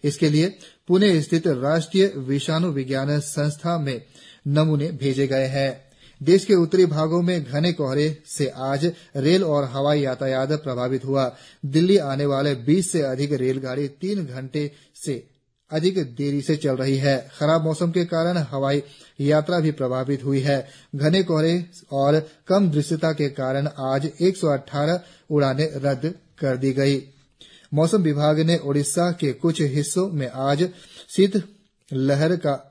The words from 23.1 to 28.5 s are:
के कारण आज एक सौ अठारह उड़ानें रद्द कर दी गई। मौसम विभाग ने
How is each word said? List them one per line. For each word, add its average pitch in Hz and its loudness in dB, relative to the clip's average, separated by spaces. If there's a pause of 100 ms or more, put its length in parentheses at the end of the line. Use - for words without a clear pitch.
के 147 -2
कारण 139 -2 (120)
आज 135 -2 (100)
एक 185 2
सौ 165 -2
अठारह 143 -2 (280)
उड़ानें 147 2
रद्द 139 -4 (240)
कर 131 -2
दी 135 0
गई। 139 2 (760)
मौसम 170 2
विभाग 151 2
ने 165 2